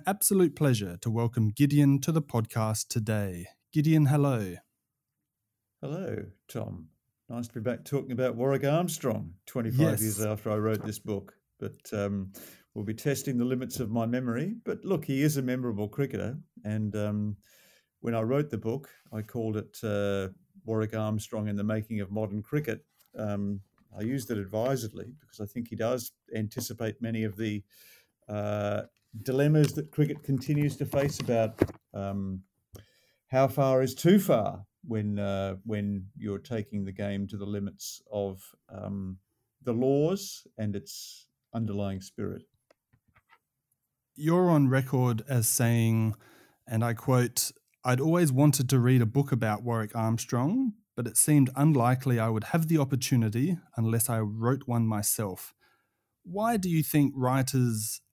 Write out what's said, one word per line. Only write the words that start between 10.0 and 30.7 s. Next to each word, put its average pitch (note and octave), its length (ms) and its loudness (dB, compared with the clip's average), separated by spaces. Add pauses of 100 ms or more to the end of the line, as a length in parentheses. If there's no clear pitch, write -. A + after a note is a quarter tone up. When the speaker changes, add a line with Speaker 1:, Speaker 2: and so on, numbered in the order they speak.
Speaker 2:
years G#2+ 240 0
after G#2+ 240 -2
I G#2+ 80 0
wrote G#2+ 260 0
this G#2+ 140 -6
book. G2 380 -6 (240)
But, - 340 -10
um, G2+ 400 -2 (400)
we'll G#2+ 120 -8
be A2 100 -4
testing C3 420 -4
the A#2+ 80 0
limits B2+ 340 -4
of A2 120 -4
my A2+ 160 0
memory. B2+ 480 -2 (100)
But - 180 -6
look, E3+ 220 -2
he C3+ 160 0
is D3 160 2
a C#3 60 0
memorable B2 460 -2
cricketer. B2 500 -4 (260)
And, G#2+ 300 -4
um, G#2 420 -4 (600)
when A#2 160 -4
I A2+ 60 0
wrote C#3 280 0
the A2+ 80 -4
book, A#2 320 -6 (240)
I A2 80 -6
called A2 360 -4
it, - 260 -8
uh, G2+ 500 -2 (320)
Warwick A2 300 -2
Armstrong G#2+ 540 -4
and G2+ 100 -4
the G2+ 40 -4
Making G#2+ 360 -4
of G2 100 -6
Modern G#2 320 -4
Cricket. C#3+ 440 -6 (320)
Um, G2+ 420 -4 (380)
I G#2 40 -8
used A#2+ 300 -4
it A2+ 60 -2
advisedly G#2+ 840 -4
because - 220 -18
I G#2 40 -8
think A#2+ 220 -8
he - 80 -12
does A#2 380 -2 (200)
anticipate A2+ 680 -6
many A2+ 240 -2
of G2+ 100 -4
the, G#2 280 -4 (640)
uh, G#2 540 -2 (400)
dilemmas C#3+ 500 4
that - 180 -8
cricket D3 320 0
continues D3 540 0